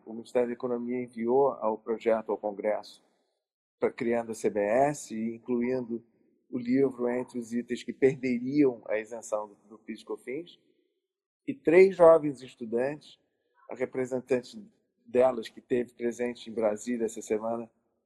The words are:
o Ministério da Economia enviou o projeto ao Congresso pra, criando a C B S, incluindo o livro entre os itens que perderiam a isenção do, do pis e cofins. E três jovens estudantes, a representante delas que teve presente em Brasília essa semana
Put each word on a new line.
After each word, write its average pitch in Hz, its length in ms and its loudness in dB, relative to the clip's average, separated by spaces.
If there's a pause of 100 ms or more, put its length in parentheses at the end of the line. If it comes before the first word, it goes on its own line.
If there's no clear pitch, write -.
o 113 80 -14
Ministério 117 360 -2
da 120 40 -6
Economia 120 480 -4
enviou 123 520 2
o 110 240 -2
projeto 113 540 -2
ao 101 60 -2
Congresso 101 640 -4 (760)
pra, 110 100 2
criando 117 420 -2
a 110 40 -10
C - 120 -2
B 104 120 -2
S, 123 560 0
incluindo 117 880 -4 (460)
o 127 80 -6
livro 123 500 0
entre 123 300 -4
os 113 120 -10
itens 120 320 -6
que - 100 -8
perderiam 131 920 2
a 107 120 -2
isenção 110 480 -8
do, 101 80 -20 (140)
do 107 100 -20
pis 110 220 -14
e - 40 -20
cofins. 131 540 -10 (880)
E 139 60 -4
três 185 420 6
jovens 151 480 8
estudantes, 127 720 -6 (540)
a 104 40 -12
representante 123 840 -4 (420)
delas 123 460 0
que - 120 -20
teve 120 320 -4
presente 120 560 -6
em 110 40 -12
Brasília 110 520 -2
essa 107 160 -8
semana 113 460 -4 (380)